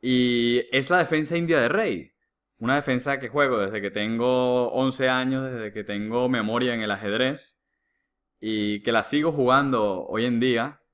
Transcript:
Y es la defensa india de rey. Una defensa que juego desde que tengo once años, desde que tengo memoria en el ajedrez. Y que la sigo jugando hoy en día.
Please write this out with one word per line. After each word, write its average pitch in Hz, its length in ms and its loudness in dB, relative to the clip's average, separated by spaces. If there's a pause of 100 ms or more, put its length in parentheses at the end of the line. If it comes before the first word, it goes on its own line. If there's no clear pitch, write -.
Y 123 580 2 (100)
es 135 160 0
la 180 80 4
defensa 156 400 0
india 165 240 2
de 117 80 2
rey. 170 420 -2 (460)
Una 123 180 0
defensa 139 460 -2
que 120 80 -10
juego 131 280 2
desde 101 240 -2
que 98 80 -4
tengo 123 840 0
once 131 340 0
años, 131 420 0
desde 113 220 -8
que 107 140 -8
tengo 107 420 -2
memoria 120 460 0
en 113 80 -4
el 107 100 -2
ajedrez. 110 640 -2 (840)
Y 104 400 -2
que 117 100 -2
la 110 120 2
sigo 151 280 0
jugando 127 720 2
hoy 113 200 -2
en 120 160 0
día. 127 400 0 (120)